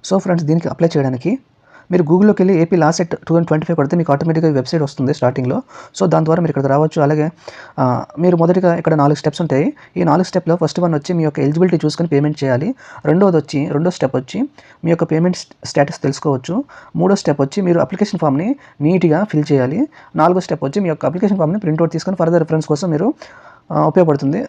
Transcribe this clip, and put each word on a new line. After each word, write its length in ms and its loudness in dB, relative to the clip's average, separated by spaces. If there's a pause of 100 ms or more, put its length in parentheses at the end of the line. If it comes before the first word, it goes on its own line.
So 180 0
ఫ్రెండ్స్, 260 0
దీనికి 220 -2
అప్లై 220 0
చేయడానికి 360 -2 (600)
మీరు 100 4
Google-లోకి 400 4
వెళ్ళి 180 4
ఏపీ 160 2
లాసెట్ 340 2
టూ 240 -4
థౌజండ్ 120 2
ట్వంటీ 200 0
ఫైవ్ 100 -2
కొడితే 200 0
మీకు 160 0
ఆటోమేటిక్‌గా 380 2
ఈ 40 -2
వెబ్సైట్ 280 -2
వస్తుంది 320 -2
స్టార్టింగ్‌లో. 480 -2 (320)
So, 120 0
దాని 180 2
ద్వారా 160 2
మీరు 100 0
ఇక్కడ 160 -2
రావచ్చు. 360 2
అలాగే, 280 0 (480)
ఆ, 280 0 (120)
మీరు 180 2
మొదటిగా 400 2
ఇక్కడ 180 0
నాలుగు 200 4
స్టెప్స్ 260 -4
ఉంటాయి. 260 0 (300)
ఈ 80 0
నాలుగు 180 2
స్టెప్‌లో 340 -2
ఫస్ట్ 240 -2
వన్ 140 0
వచ్చి 180 -4
మీ 100 0
యొక్క 180 -2
ఎలిజిబిలిటీ 460 2
చూసుకొని 220 -2
పేమెంట్ 360 0
చేయాలి. 300 0 (300)
రెండోది 320 4
వచ్చి, 360 -2
రెండో 180 0
స్టెప్ 260 -4
వచ్చి 260 -4 (420)
మీ 60 0
యొక్క 140 2
పేమెంట్ 320 0
స్-, 100 -16 (180)
స్టేటస్ 380 -2
తెలుసుకోవచ్చు. 640 -4 (320)
మూడో 180 2
స్టెప్ 260 -2
వచ్చి 220 -2
మీరు 180 2
అప్లికేషన్ 400 -2
ఫామ్‌ని 360 0 (240)
నీట్‌గా 440 2
ఫిల్ 280 -2
చేయాలి. 360 0 (280)
నాలుగో 240 2
స్టెప్ 240 -6
వచ్చి 160 -2
మీ 80 -2
యొక్క 180 -4
అప్లికేషన్ 320 0
ఫామ్‌ని 200 0
ప్రింట్‌అవుట్ 340 0
తీసుకొని 240 -4
further 220 2
reference 280 0
కోసం 240 -2
మీరు, 240 0 (580)
ఆ, 140 0
ఉపయోగపడుతుంది. 640 2